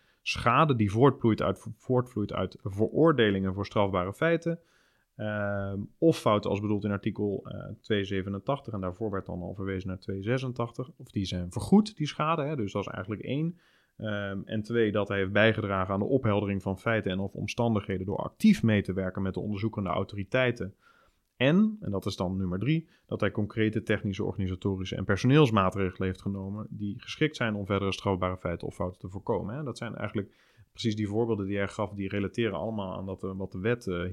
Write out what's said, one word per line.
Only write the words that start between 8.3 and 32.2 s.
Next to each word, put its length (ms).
en 80
daarvoor 300
werd 140
dan 160
al 120
verwezen 340
naar 120
twee 240
zesentachtig, 720
of 140
die 140
zijn 260
vergoed, 460
die 100
schade, 360
hè, 120
dus 160
dat 100
is 100
eigenlijk 300
één. 380
Ehm, 460
en 160
twee, 300
dat 160
hij 100
heeft 140
bijgedragen 640
aan 60
de 60
opheldering 560
van 180
feiten 320
en 80
of 140
omstandigheden 720
door 120
actief 460
mee 180
te 120
werken 280
met 120
de 60
onderzoekende 500
autoriteiten. 840
En, 460
en 100
dat 140
is 100
dan 220
nummer 220
drie, 280
dat 140
hij 120
concrete 520
technische, 400
organisatorische 720
en 100
personeelsmaatregelen 1040
heeft 140
genomen 480
die 320
geschikt 340
zijn 200
om 100
verdere 260
strafbare 460
feiten 300
of 80
fouten 240
te 100
voorkomen, 460
hè. 80
Dat 140
zijn 180
eigenlijk 400
precies 240
die 120
voorbeelden 380
die 100
jij 120
gaf, 260
die 160
relateren 440